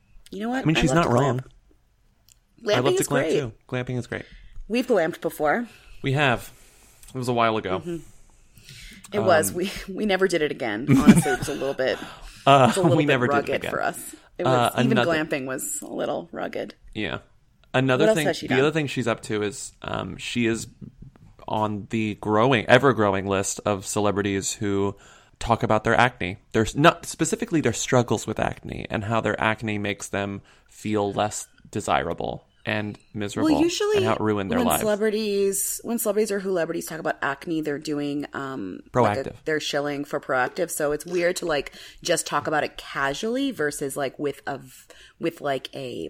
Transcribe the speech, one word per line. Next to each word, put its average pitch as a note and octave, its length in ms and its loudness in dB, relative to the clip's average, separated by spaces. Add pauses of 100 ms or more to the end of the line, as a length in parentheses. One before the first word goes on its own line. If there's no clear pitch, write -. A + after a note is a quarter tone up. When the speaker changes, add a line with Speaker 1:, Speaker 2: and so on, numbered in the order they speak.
(320)
Speaker 1:
You F#3+ 80 -10
know A3 100 -4
what? C4 140 -2
Speaker 2:
I - 20 -4
mean, D#3 120 2
Speaker 1:
I - 40 4
Speaker 2:
she's E3 100 4
Speaker 1:
love D3 40 4
Speaker 2:
not E3+ 80 6
Speaker 1:
to - 60 2
Speaker 2:
wrong. B2+ 320 4
Speaker 1:
glamp. - 20 -10 (1200)
Glamping G#3 120 2
Speaker 2:
I - 40 4
love B2+ 140 4
Speaker 1:
is F#4+ 60 2
Speaker 2:
to - 40 2
glamp - 60 -2
Speaker 1:
great. - 240 2
Speaker 2:
too. C3 180 0 (160)
Glamping B2+ 300 -4
is A#2+ 100 -4
great. - 180 -8 (440)
Speaker 1:
We've A#3+ 180 -2
glamped F3 320 2
before. D#3+ 480 0 (340)
Speaker 2:
We C#3 120 -2
have. C3 380 2 (600)
It C3 40 -10
was B2 100 -4
a B2 60 2
while A2+ 240 4
ago. F#2+ 220 -2
Speaker 1:
Mm-hmm. E3+ 180 -6 (1120)
It G#3 80 -2
was. E3+ 300 4
Speaker 2:
Um, - 80 -6
Speaker 1:
We, F#3 140 -2 (180)
we F#3+ 160 -4
never F#3 240 4
did E3+ 120 0
it D3 100 0
again. A2+ 360 -4
Speaker 2:
<laughs> C#3 100 6
Speaker 1:
Honestly, - 360 8
it - 60 -2
was - 100 -4
a C#3+ 40 -4
little C#3 200 -4
bit, B2 240 0 (480)
Speaker 2:
Uh, C#3 180 8
Speaker 1:
it B2 40 10
was A2+ 100 0
a F#3+ 40 2
little E3+ 160 6
Speaker 2:
we D3+ 60 4
Speaker 1:
bit C#3+ 80 0
Speaker 2:
never C3+ 160 2
did C#3+ 60 2
it - 20 2
Speaker 1:
rugged C#3 200 -2
Speaker 2:
again. - 160 -6
Speaker 1:
for - 120 -2
us. - 320 -6 (220)
It - 80 -4
was, B2 300 4
Speaker 2:
Uh, A#2+ 60 2
Speaker 1:
even B2+ 100 4
Speaker 2:
another B2 220 4
Speaker 1:
glamping D#3 340 -2
was - 340 -6
a - 60 -14
little - 440 -6
rugged. - 440 -8 (180)
Speaker 2:
Yeah. G2 260 -6 (540)
Another C3 300 2
Speaker 1:
What A3 60 6
else G#3+ 80 4
Speaker 2:
thing, D3+ 100 2
Speaker 1:
has E3 100 0
she - 100 -10
Speaker 2:
the - 60 0
Speaker 1:
done? B2+ 120 4
Speaker 2:
other D#3 60 2
thing D#3 140 0
she's B2+ 220 -4
up A2+ 160 0
to G#2+ 180 -4
is, - 300 -6 (100)
um, - 360 -6
she - 280 -2
is A2 220 0 (800)
on G#2+ 420 -2
the A2 320 -2
growing, G#2+ 460 4
ever-growing G#2+ 580 6
list G2 400 -2
of G2+ 220 0
celebrities G2+ 640 0
who G2 420 -2 (440)
talk - 240 0
about G#2+ 220 2
their A#2 100 4
acne. G2+ 420 2 (140)
Their A2 120 4
s-, - 120 -4
not D#3 320 4
specifically E3 540 -2
their A#2 120 2
struggles A#2 540 0
with A2 120 -4
acne - 520 -6
and G2+ 140 -4
how A2+ 160 0
their G#2+ 200 -2
acne G#2+ 380 0
makes G2+ 280 -6
them G2 340 -6 (280)
feel G#2 420 -2
less G#2 360 -2 (240)
desirable, E2 760 -2 (220)
and G#2 320 -4 (140)
miserable G#2 400 -2
Speaker 1:
Well, D4 100 2
usually F4 340 0
Speaker 2:
and - 80 2
how A2 80 2
it - 80 -2
ruined G#2 300 0
their - 80 2
Speaker 1:
when - 80 2
Speaker 2:
lives. D2+ 140 2
Speaker 1:
celebrities, G#3 1000 0
when A#3 140 -4
celebrities G#3+ 340 0
or G3+ 100 -2
who F#3+ 80 -4
celebrities E3+ 360 -2
talk D#3+ 140 -10
about D#3 220 -2
acne, D#3 400 -4
they're D3 180 -4
doing, D3 540 -4
um, B2+ 480 -8 (120)
like, A2 240 4
a, C3+ 60 -2
Speaker 2:
Proactive. - 120 -10 (100)
Speaker 1:
they're D#3 160 -2
shilling C#3+ 420 -4
for C#3 160 -6
Proactiv. C#3 500 -2
So D3 220 -2
it's D3+ 140 -6
weird F3 320 0
to, - 80 -6
like, D3 280 -2 (300)
just D#3+ 240 0
talk D3 180 -2
about D3+ 200 0
it - 120 -8
casually A3 720 -2
versus, D3 440 -4
like, C#3 240 -4
with C#3+ 260 -4
a C#3 120 -6
v-, C3 120 -20 (500)
with, E3 220 -4
like, C#3 320 -4
a A#2 360 -10